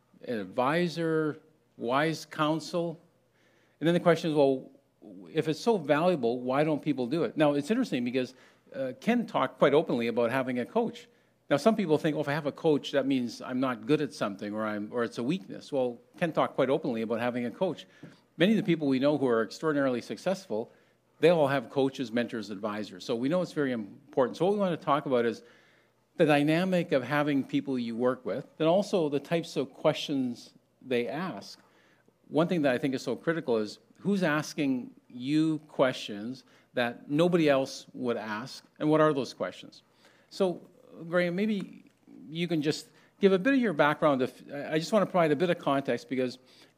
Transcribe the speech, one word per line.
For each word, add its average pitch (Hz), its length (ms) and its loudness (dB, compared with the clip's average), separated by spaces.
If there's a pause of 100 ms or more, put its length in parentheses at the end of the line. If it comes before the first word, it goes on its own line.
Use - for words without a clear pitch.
(260)
an 117 140 -4
advisor, 156 960 -2 (380)
wise 139 480 0
counsel. 160 760 -2 (800)
And 147 60 0
then 170 80 4
the 170 60 2
question 170 300 2
is, 147 60 0
well, 135 340 4 (640)
if 156 160 0
it's 151 120 -4
so 233 160 2
valuable, 147 640 2
why 127 240 2
don't 151 180 0
people 127 240 -2
do 156 180 -2
it? 110 120 -4
Now, 147 180 4
it's 143 160 -2
interesting 214 340 0
because, 123 300 -2 (400)
uh, 131 260 -6
Ken 233 260 0
talked 135 320 -2
quite 143 160 6
openly 139 340 2
about 117 220 2
having 131 280 -2
a 117 80 -4
coach. - 420 -4 (400)
Now, 147 80 2
some 220 200 4
people 165 200 2
think, 151 200 0
"Oh, 156 40 -4
if 139 80 -2
I 143 60 -2
have 151 120 -4
a 127 60 -2
coach, 147 400 0
that 135 140 2
means 123 340 0
I'm 127 200 -4
not 120 260 -2
good 151 160 2
at 131 100 -6
something 104 400 -6
or 107 140 -4
I'm, 107 260 -6
or 120 120 0
it's 110 120 -6
a 123 60 -4
weakness." 175 500 -6
Well, 123 260 -2 (200)
Ken 170 140 -2
talked 135 240 0
quite 131 120 2
openly 131 340 0
about 110 180 -2
having 120 260 -2
a 110 40 -4
coach. 175 360 -4 (500)
Many 202 160 4
of 208 60 4
the - 40 0
people 160 240 0
we 135 120 2
know 147 180 2
who 131 100 0
are 113 160 4
extraordinarily 135 600 -2
successful, 123 680 -6 (500)
they 156 100 8
all 156 180 4
have 131 220 -2
coaches, 135 420 0
mentors, 113 380 -2
advisors. 101 540 -8
So 123 120 -2
we 127 140 -2
know 180 100 0
it's 170 120 -6
very 139 200 -2
important. 113 640 -2
So 160 80 0
what 202 100 2
we 202 60 -2
want 180 180 0
to - 60 -16
talk 139 220 2
about 123 180 2
is 113 180 -2 (760)
the 165 80 6
dynamic 160 680 2
of 135 100 2
having 143 400 0
people 139 360 -2
you 117 180 -4
work 123 300 0
with, 110 200 -4 (120)
then 160 80 2
also 185 420 2
the 139 120 0
types 170 360 -4
of 131 160 -4
questions 135 800 -2 (300)
they 120 260 -2
ask. 135 500 -8 (720)
One 151 180 2
thing 170 160 0
that 131 120 4
I 123 40 0
think 135 160 -2
is 127 80 -6
so 120 140 -4
critical 160 400 -2
is 107 220 -4 (220)
who's 190 220 0
asking 147 680 0 (180)
you 147 600 0
questions 127 760 -2 (300)
that 120 360 -4
nobody 165 380 4
else 135 460 0
would 120 220 -2
ask, 107 480 -8 (140)
and 151 120 0
what 156 100 4
are 156 120 4
those 131 200 -4
questions? - 500 -10 (480)
So, 185 300 -2 (480)
Graham, 175 260 0
maybe 208 500 -4 (440)
you 165 180 -4
can 160 160 0
just 147 260 -2 (320)
give 190 120 6
a 190 60 4
bit 262 160 2
of 262 60 4
your 214 120 0
background. 147 500 4
If, - 200 -4 (280)
I 160 80 0
just 165 140 -2
want 208 100 4
to - 80 0
provide 165 220 4
a 143 40 4
bit 175 140 0
of 170 80 0
context 135 500 -2
because 127 300 -4 (400)